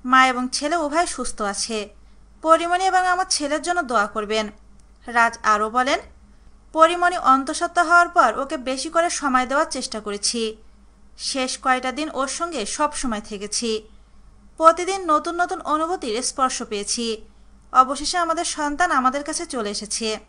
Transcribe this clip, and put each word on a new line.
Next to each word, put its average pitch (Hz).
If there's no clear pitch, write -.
মা 262
এবং 254
ছেলে 302
উভয় 320
সুস্থ -
আছে। 208
পরিমণি 339
এবং 370
আমার 359
ছেলের 294
জন্য 349
দোয়া 226
করবেন। 214
রাজ 233
আরও 214
বলেন, 254
"পরিমণি 349
অন্তঃসত্ত্বা 302
হওয়ার 349
পর 269
ওকে 277
বেশি 262
করে 330
সময় 254
দেওয়ার 285
চেষ্টা 240
করেছি। 220
শেষ -
কয়টা 254
দিন 294
ওর 269
সঙ্গে 320
সব 302
সময় 226
থেকেছি। 214
প্রতিদিন 349
নতুন 330
নতুন 349
অনুভূতির 311
স্পর্শ -
পেয়েছি। 220
অবশেষে 269
আমাদের 330
সন্তান 311
আমাদের 269
কাছে 320
চলে 220
এসেছে।" 214